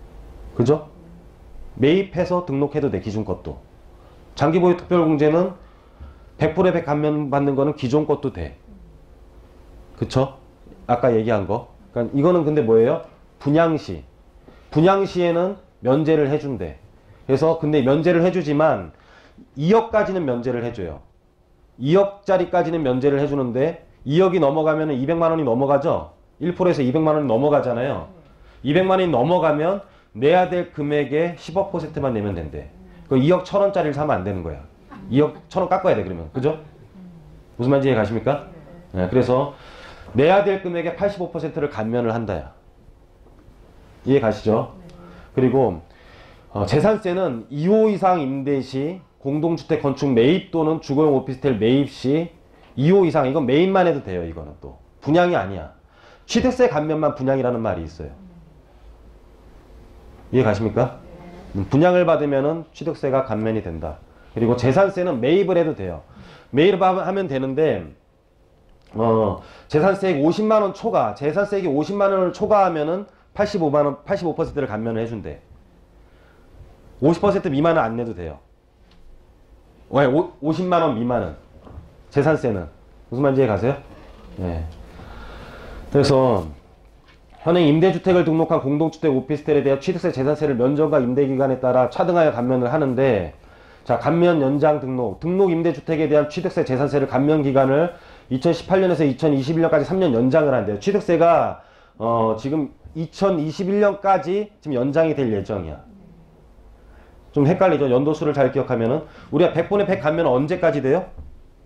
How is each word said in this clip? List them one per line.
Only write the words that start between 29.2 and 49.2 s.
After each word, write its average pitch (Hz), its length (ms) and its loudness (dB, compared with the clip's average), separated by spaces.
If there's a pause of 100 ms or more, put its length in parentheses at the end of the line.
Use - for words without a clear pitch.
내야 175 360 4
될 175 220 -4
금액의 147 640 -2
십오 190 320 -4
퍼센트만 143 440 -4
내면 104 200 -2
된대. 76 360 -10 (400)
그 135 80 2
이억 175 260 4
천원짜리를 196 500 0
사면 143 220 -2
안 92 80 -4
되는 92 200 -6
거야. 73 200 -10 (460)
이억 143 400 0
천원 180 200 -2
깎아야 185 260 2
돼, 104 80 -2
그러면. 85 300 -8
그죠? 151 260 -2 (1000)
무슨 120 120 0
말인지 139 200 2
이해 123 60 2
가십니까? 110 520 -2 (460)
네, 92 160 -2
그래서 127 460 0 (580)
내야 175 300 4
될 190 200 -2
금액의 170 320 -6
팔십오 185 360 -4
퍼센트를 147 380 -6
감면을 113 440 -2
한다야. 98 400 -6 (1500)
이해 135 160 4
가시죠? 110 520 0 (640)
그리고, 123 460 2 (720)
어, 104 120 -2
재산세는 175 840 0
이 147 180 -4
호 220 220 4
이상 185 320 0
임대 135 400 -2
시, 143 400 -6 (180)
공동주택 151 640 -2